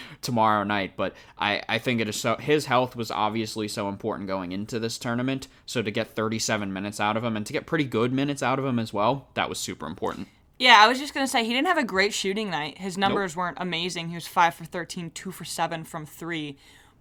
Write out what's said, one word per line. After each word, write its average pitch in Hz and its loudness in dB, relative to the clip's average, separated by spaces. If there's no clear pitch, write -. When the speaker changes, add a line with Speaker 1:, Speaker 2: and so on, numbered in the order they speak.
Speaker 1:
tomorrow 110 4
night. 101 0
But 92 0
I, 101 2
I 113 2
think 117 0
it 107 0
is 104 -4
so, 117 0
his 151 2
health 123 2
was 117 -6
obviously 107 -2
so 101 -4
important 98 -4
going 92 -4
into 107 -4
this 113 -4
tournament. 127 -2
So 120 -2
to 104 -2
get 110 -4
thirty-seven 110 0
minutes 101 -6
out 107 2
of 110 -4
him 113 -2
and 107 -4
to - -12
get 147 -4
pretty 160 0
good 120 0
minutes 139 -2
out 131 2
of 131 -2
him 127 0
as 113 -4
well, 120 0
that 92 0
was - -6
super - -6
important. 87 -6
Speaker 2:
Yeah, 247 8
I 214 12
was 254 4
just 285 -8
gonna 277 0
say, 254 2
he 226 -2
didn't 269 2
have 349 4
a 302 2
great 196 2
shooting 202 -2
night. 151 -4
His 185 -6
Speaker 1:
Nope. 196 2
Speaker 2:
numbers 190 0
weren't 175 -4
amazing. 170 -4
He 170 -8
was 165 -10
five 170 4
for 165 -16
thirteen, 170 -8
two - -10
for 170 -14
seven 170 -4
from 156 -10
three. 156 -8